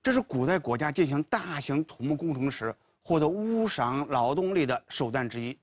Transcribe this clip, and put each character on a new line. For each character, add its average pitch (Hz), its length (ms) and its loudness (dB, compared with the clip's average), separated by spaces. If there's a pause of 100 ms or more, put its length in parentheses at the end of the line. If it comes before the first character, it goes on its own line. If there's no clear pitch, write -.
这 262 120 2
是 254 80 4
古 127 240 0
代 185 120 4
国 120 200 -2
家 151 120 0
进 156 160 4
行 143 180 0
大 180 360 -2
型 143 240 -2
土 - 220 -8
木 151 100 2
工 165 180 -4
程 131 160 -2
时 113 240 -6 (300)
获 165 160 2
得 151 80 4
无 220 400 0
偿 135 400 -2
劳 127 260 2
动 185 220 0
力 156 100 4
的 123 220 0
手 120 240 -2
段 123 160 0
之 117 140 -6
一。 123 220 -8